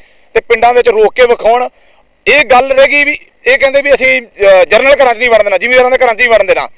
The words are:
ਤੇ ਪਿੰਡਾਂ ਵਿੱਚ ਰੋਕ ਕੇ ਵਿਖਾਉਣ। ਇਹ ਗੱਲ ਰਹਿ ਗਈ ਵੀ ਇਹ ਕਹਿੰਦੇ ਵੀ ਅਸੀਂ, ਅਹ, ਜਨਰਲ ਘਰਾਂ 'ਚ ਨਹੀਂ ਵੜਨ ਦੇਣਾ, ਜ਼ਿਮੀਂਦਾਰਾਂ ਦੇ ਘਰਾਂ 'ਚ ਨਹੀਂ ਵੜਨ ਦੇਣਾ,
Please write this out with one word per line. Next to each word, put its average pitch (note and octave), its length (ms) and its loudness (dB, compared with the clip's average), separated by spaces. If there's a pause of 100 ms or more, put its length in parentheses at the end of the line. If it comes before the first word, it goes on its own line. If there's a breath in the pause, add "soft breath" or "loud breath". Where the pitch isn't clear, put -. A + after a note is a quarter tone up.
(340 soft breath)
ਤੇ A3+ 60 0
ਪਿੰਡਾਂ A#3 340 -2
ਵਿੱਚ B3 140 0
ਰੋਕ G#3+ 260 0
ਕੇ B3 120 2
ਵਿਖਾਉਣ। A#3+ 420 0 (580 soft breath)
ਇਹ C#4+ 180 0
ਗੱਲ C4 280 0
ਰਹਿ C4+ 160 2
ਗਈ C#4+ 160 0
ਵੀ D4 140 -6 (280)
ਇਹ B3 120 0
ਕਹਿੰਦੇ C4+ 240 0
ਵੀ C#4+ 120 0
ਅਸੀਂ, B3+ 280 -2
ਅਹ, F#3+ 420 0
ਜਨਰਲ C4 400 0
ਘਰਾਂ A#3+ 100 0
'ਚ G#3 40 -12
ਨਹੀਂ A#3+ 120 -2
ਵੜਨ G#3+ 140 2
ਦੇਣਾ, G3 140 -4
ਜ਼ਿਮੀਂਦਾਰਾਂ B3 320 0
ਦੇ B3+ 140 -2
ਘਰਾਂ A#3 100 0
'ਚ G3+ 40 -14
ਨਹੀਂ B3 100 -2
ਵੜਨ G#3 180 0
ਦੇਣਾ, D#3 200 -2 (120)